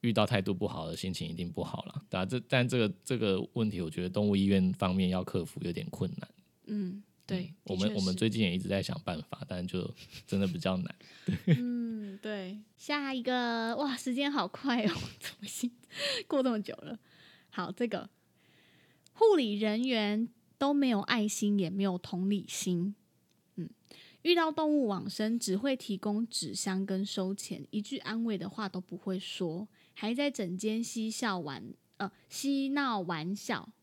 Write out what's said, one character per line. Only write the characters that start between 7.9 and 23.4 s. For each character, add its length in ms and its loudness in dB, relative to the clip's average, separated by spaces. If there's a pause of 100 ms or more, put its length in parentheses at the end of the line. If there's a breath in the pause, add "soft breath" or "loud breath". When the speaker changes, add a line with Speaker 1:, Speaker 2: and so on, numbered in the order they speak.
Speaker 2:
是。 40 0
Speaker 1:
我 60 0
们 100 2
最 160 2
近 120 0
也 120 4
一 40 0
直 100 -4
在 120 2
想 240 -4
办 240 -4
法， 200 -12
但 180 -4
就 260 -4 (340 loud breath)
真 140 2
的 60 4
比 120 -2
较 180 0
难。 180 -4 (320 loud breath)
Speaker 2:
<laughs> 320 4
嗯， 640 -4
对。 360 -6 (200)
下 360 -2
一 80 -2
个， 540 0
哇， 200 -2
时 180 -2
间 160 2
好 160 0
快 380 0
哦， 80 4 (160)
<laughs> 120 -14
怎 200 -10
么 300 -4 (560 loud breath)
过 160 2
这 80 4
么 100 0
久 160 -8
了？ 220 -12 (500 loud breath)
好， 240 -6
这 160 -2
个， 220 -6 (1040 soft breath)
护 220 8
理 180 4
人 300 2
员 440 2 (300)
都 160 4
没 140 6
有 120 6
爱 260 6
心， 320 4
也 120 4
没 120 0
有 140 2
同 320 -2
理 180 2
心。 480 0 (640)